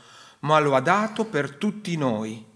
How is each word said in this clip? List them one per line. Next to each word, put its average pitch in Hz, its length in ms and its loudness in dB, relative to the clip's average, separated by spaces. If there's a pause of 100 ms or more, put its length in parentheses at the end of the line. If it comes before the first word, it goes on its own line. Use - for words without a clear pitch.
(400)
ma 151 200 4
lo 147 140 4
ha 131 60 4
dato 208 460 0
per 143 300 -4
tutti 202 420 -4
noi, 110 480 -4 (100)